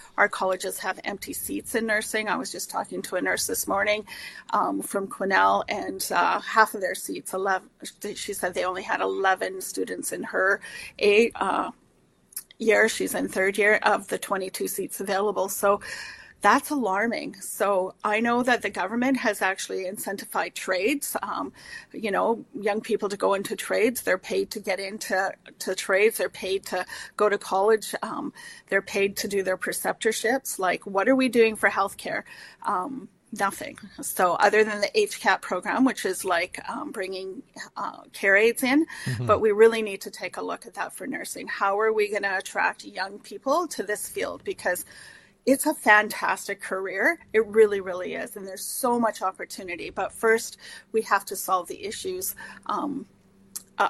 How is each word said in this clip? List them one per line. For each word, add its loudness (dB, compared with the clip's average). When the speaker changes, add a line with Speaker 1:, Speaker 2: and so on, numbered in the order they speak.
Speaker 1:
our 6
colleges -2
have -4
empty -8
seats -8
in 0
nursing. -2
I 0
was -6
just -10
talking -6
to -6
a 0
nurse 0
this -4
morning, 0
um, 0
from -4
Quesnel, 2
and, -4
uh, 2
half 4
of -6
their -2
seats, -8
eleven, -2
she -8
said -4
they -2
only -4
had -2
eleven 0
students -6
in -6
her 2
A, 6
uh, -2
year. 6
She's -4
in -2
third 0
year 4
of 2
the -4
twenty-two -4
seats -6
available. 0
So 2
that's 4
alarming. 0
So 0
I 2
know 2
that 4
the -4
government 0
has 0
actually -2
incentivized -6
trades, -2
um, -6
you -4
know, 2
young -2
people -2
to -4
go 2
into -2
trades. 0
They're 0
paid -4
to -8
get -4
into, -2
to -4
trades. 4
They're -2
paid -4
to -4
go 6
to 4
college. 2
Um, -6
they're 2
paid 0
to -6
do 0
their -2
preceptorships. -2
Like, 0
what 2
are 6
we 4
doing 6
for 2
healthcare? -2
Um, -4
nothing. -4
So 2
other 6
than -4
the 0
H -2
cap 4
program, 0
which 0
is -2
like, 0
um, -8
bringing, -8
uh, -8
care 4
aides 6
in, 6
Speaker 2:
Mm-hmm. -2
Speaker 1:
but 6
we 6
really 8
need -4
to -12
take -10
a -6
look -6
at -18
that -6
for -12
nursing. -8
How 0
are 4
we 2
gonna -2
attract -2
young -8
people -2
to -8
this -4
field? -6
Because -4
it's 4
a 2
fantastic 2
career. 0
It 4
really, 6
really -6
is. -8
And -12
there's -12
so 0
much 0
opportunity. -6
But -6
first, 2
we 2
have 2
to -8
solve 0
the -12
issues, -6
um, -4
o-, 4